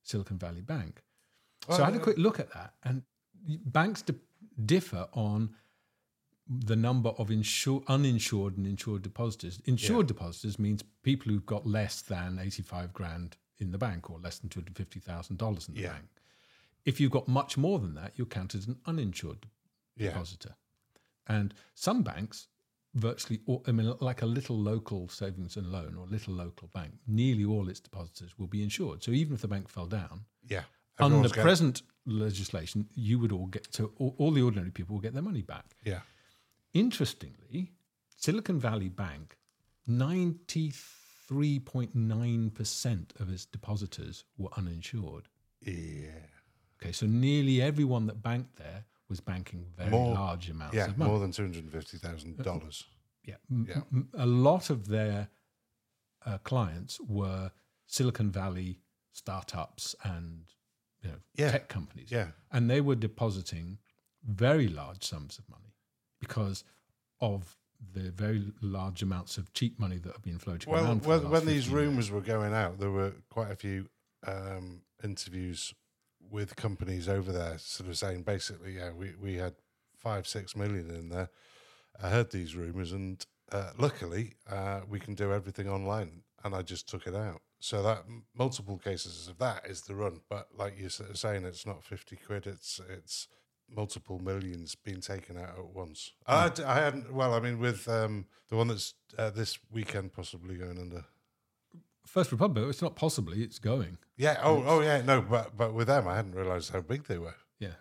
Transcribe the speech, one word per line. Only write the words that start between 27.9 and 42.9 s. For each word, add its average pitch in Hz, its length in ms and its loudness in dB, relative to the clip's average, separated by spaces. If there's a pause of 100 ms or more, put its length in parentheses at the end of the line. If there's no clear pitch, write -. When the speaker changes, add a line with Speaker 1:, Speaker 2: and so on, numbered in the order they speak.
Speaker 1:
will 92 80 -4
be 104 160 -2
insured. 104 400 -4
So 117 80 -2
even 147 240 2
if 107 60 -6
the 107 80 -4
bank 98 180 -4
fell 87 200 -8
down, 92 380 -6 (220)
Speaker 2:
Yeah. 95 160 -4 (340)
Speaker 1:
under 143 200 10
Speaker 2:
Everyone's 123 160 10
got 110 100 4
Speaker 1:
present 160 380 8 (240)
legislation, 104 880 0
you 120 260 4
would 113 140 4
all 92 140 -2
get, 92 280 -8
so 107 220 -2
all, 135 200 0
all 151 140 6
the 143 100 6
ordinary 101 300 4
people 95 240 -6
will 101 60 -2
get 113 120 -4
their 139 80 -2
money 175 220 -2
back. - 400 -14
Speaker 2:
Yeah. 95 160 -2 (760)
Speaker 1:
Interestingly, 175 1000 0 (420)
Silicon 190 420 2
Valley 110 320 0
Bank, 78 480 -8 (480)
ninety-three 147 1700 0
point 127 360 -4
nine 113 560 2
percent 107 680 -2